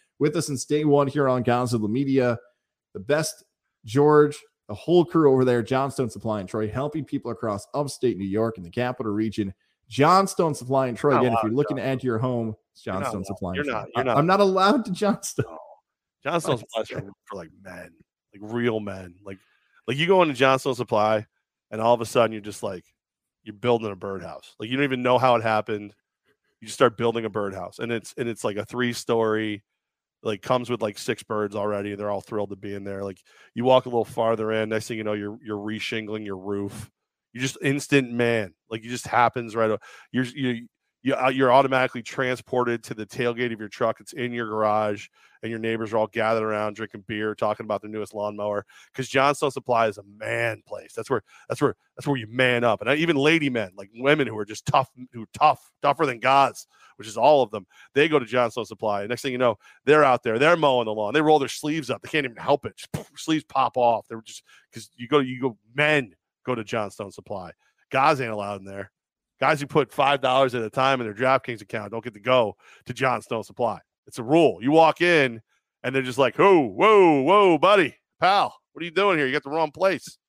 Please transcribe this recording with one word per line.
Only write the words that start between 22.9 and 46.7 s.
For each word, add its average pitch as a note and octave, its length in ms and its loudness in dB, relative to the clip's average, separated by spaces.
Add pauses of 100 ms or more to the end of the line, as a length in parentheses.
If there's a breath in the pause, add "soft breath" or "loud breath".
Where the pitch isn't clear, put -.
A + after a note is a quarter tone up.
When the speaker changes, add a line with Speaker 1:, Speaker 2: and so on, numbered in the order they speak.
Speaker 2:
you're G#2+ 120 -16
building A2+ 360 0
a G2 60 -8
birdhouse. F2+ 640 -12
Like, A2+ 100 -10
you B2+ 60 -2
don't C#3 80 2
even C3 180 -2
know B2+ 160 4
how B2+ 160 4
it A2+ 80 2
happened. G#2+ 500 -2 (680)
You A2 60 -20
just A2 120 -14
start A#2+ 180 4
building A#2 280 0
a G#2+ 60 -6
birdhouse, F#2+ 500 -6
and A#2 100 -6
it's, A#2 260 -6
and A#2+ 120 -4
it's, A2 160 -6
like, G#2 120 -4
a G2+ 80 -4
three-story, A2+ 1000 -2 (580)
like, A2 200 -6
comes B2 280 -2
with, A#2+ 100 -2
like, G#2+ 160 -4
six - 280 -6
birds G#2+ 320 -4
already, G#2 340 -4
and G2+ 100 -8
they're G#2 100 -6
all G2+ 100 -4
thrilled G#2 300 -8
to G2+ 60 -10
be G2+ 160 -12
in G2 120 -12
there. G2 180 -10
Like, G2 180 -10 (340 soft breath)
you A#2+ 100 -4
walk B2+ 220 4
a - 20 -8
little A#2+ 160 0
farther A2 480 -2
in, A2 160 -2
next A2 180 -4
thing A#2+ 100 -8
you A2 80 -6
know, G#2+ 100 -4
you're, G#2 280 -8
you're G#2+ 160 -8
reshingling G#2+ 680 -8
your G2 140 -8
roof. G2+ 500 -6 (440)
You're A#2+ 100 -10
just C3 200 -6
instant C3+ 500 0
man. A#2 420 0 (140)
Like, A2 160 -10
it A#2 40 -14
just A#2+ 200 -8
happens A#2 480 0
right A2+ 140 2
o-, G#2 80 -2 (340 loud breath)
you're, B2 120 0
you, B2 440 -6 (340)
you, C3 140 -2
uh, B2+ 140 0
you're C3 220 2
automatically C3 500 2
transported B2 840 -4
to B2 100 -12
the G#2+ 120 -10
tailgate A#2+ 460 -4
of A2 60 -8
your G#2+ 120 -12
truck. A2+ 300 -2
It's G#2 120 -20
in A#2+ 200 -6
your A#2+ 140 -6
garage, G#2+ 600 0 (340 soft breath)
and A2+ 80 -8
your A2+ 80 -8
neighbors A2+ 340 -4
are A#2 40 0
all A2 100 2
gathered A2 380 0
around G#2+ 320 -4